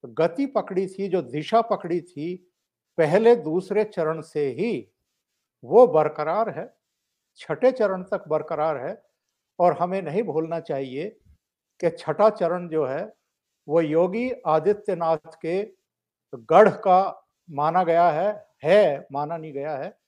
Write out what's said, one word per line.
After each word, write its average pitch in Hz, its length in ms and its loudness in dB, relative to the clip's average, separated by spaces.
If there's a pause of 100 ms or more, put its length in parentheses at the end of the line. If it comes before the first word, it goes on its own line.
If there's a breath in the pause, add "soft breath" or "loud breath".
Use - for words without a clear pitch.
गति 165 400 -2
पकड़ी 196 420 -4
थी, 196 220 -8
जो 175 120 0
दिशा 151 400 -2
पकड़ी 180 400 -4
थी, 170 500 -12 (460)
पहले 208 380 6
दूसरे 185 480 -2
चरण 165 380 -4
से 147 280 -4
ही 147 420 -6 (720)
वो 202 240 8
बरकरार 156 600 0
है, 165 240 -12 (600)
छठे 202 360 0
चरण 196 320 -2
तक 185 240 -6
बरकरार 151 500 -2
है। 156 280 -10 (540)
और 175 180 4
हमें 180 240 -4
नहीं 170 220 -4
भूलना 160 360 -4
चाहिए 139 500 -8 (680)
कि 175 100 -2
छठा 165 400 0
चरण 175 400 -4
जो 156 160 -2
है, 156 280 -8 (540)
वो 160 140 2
योगी 180 500 0
आदित्यनाथ 165 1040 -2 (100)
के 180 180 -4 (720)
गढ़ 165 340 6
का 185 580 0 (220)
माना 160 340 0
गया 170 260 4
है, 190 380 -2 (160)
है, 160 480 4
माना 147 260 -6
नहीं 156 160 -14
गया 139 240 -8
है। 170 200 -12 (100)